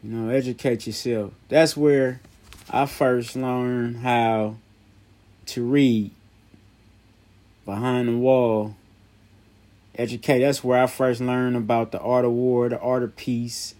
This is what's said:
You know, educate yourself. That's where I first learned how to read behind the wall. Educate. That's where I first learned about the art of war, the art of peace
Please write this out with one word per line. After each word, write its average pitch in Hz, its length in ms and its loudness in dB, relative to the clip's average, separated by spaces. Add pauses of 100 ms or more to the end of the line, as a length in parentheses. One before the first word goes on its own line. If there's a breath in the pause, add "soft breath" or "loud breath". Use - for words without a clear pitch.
You 110 80 -12
know, 113 180 -4
educate 123 560 -2
yourself. 110 460 -6 (160)
That's 156 300 4
where 135 420 2 (500)
I 135 160 2
first 123 480 0
learned 123 680 -4
how 113 580 0 (880)
to - 180 -6
read 120 480 4 (1500)
behind 123 460 -2
the 120 80 0
wall. 117 580 2 (1200)
Educate. 120 440 0
That's 135 220 2
where 127 220 4
I 127 40 2
first 127 340 -2
learned 123 340 -2
about 113 380 -2
the - 80 -8
art 123 240 2
of 120 80 2
war, 123 340 2
the 117 100 -4
art 123 260 -2
of 113 120 -8
peace 120 640 -6